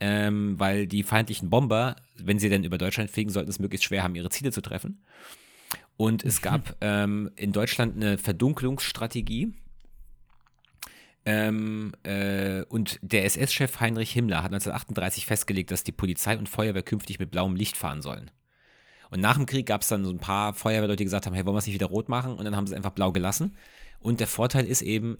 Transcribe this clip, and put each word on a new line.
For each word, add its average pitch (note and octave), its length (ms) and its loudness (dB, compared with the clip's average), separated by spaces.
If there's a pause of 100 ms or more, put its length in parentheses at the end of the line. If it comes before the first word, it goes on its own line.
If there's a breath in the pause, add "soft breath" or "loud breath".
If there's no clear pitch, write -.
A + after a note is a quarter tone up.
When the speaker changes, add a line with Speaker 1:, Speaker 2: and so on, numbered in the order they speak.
Speaker 1:
ähm, G#2 580 2
weil G2 280 2
die G2 160 0
feindlichen G#2+ 480 2
Bomber, A#2+ 460 4 (200)
wenn G2 220 2
sie G#2 100 4
denn G2 160 4
über F2 140 -2
Deutschland G2 320 -2
fliegen, G#2+ 180 -2
sollten G2 220 -2
es F#2+ 80 -6
möglichst F#2+ 260 -2
schwer G2 180 -2
haben, F2+ 120 0
ihre F2 160 -6
Ziele C3+ 220 -2
zu G2 100 -4
treffen. - 400 -8 (960 loud breath)
Und A2 260 2
es - 160 0
Speaker 2:
Mhm. - 40 -8
Speaker 1:
gab, - 360 0
ähm, G#2 540 2
in G2+ 180 -2
Deutschland A2+ 440 0
eine G#2 220 2
Verdunkelungsstrategie. B2 1300 -2 (1700 loud breath)
Ähm, G#2+ 680 0 (120)
äh, G2 580 0
und - 400 -2
der G2 220 4
S-S-Chef - 560 0
Heinrich A2+ 320 0
Himmler G#2+ 300 2
hat F#2 100 -2
neunzehnhundertachtunddreißig - 720 -4
festgelegt, G2 440 0
dass F#2 120 -2
die F2+ 100 -4
Polizei G2+ 460 0
und G#2+ 100 -6
Feuerwehr G#2 340 0
künftig - 360 -4
mit F#2 120 -4
blauem F#2 260 0
Licht G#2 200 0
fahren D2+ 240 -4
sollen. C2 300 -10 (800 soft breath)
Und F#2 100 -2
nach A2 160 6
dem C#3 100 2
Krieg C3 200 -2
gab's G#2 220 0
dann G2 160 2
so F#2 60 0
ein F2+ 80 -4
paar G2+ 360 0
Feuerwehrleute, G#2+ 440 2
die G#2 60 2
gesagt F#2+ 220 0
haben, F2+ 80 -2
„Hey, F#2 100 0
wollen G2 100 2
wir G#2 40 2
es G#2 80 0
nicht G2+ 80 -4
wieder G2 120 0
rot G2 220 -2
machen?“ B2+ 280 -2
Und G#2 80 -6
dann G#2 120 -2
haben G2+ 100 0
sie F#2+ 80 -6
es - 20 -6
einfach F#2+ 160 -4
blau F#2+ 180 2
gelassen. F#2 460 0 (440 loud breath)
Und A#2 200 0
der G#2+ 80 0
Vorteil B2 380 2
ist B2 160 0
eben, A2 380 -2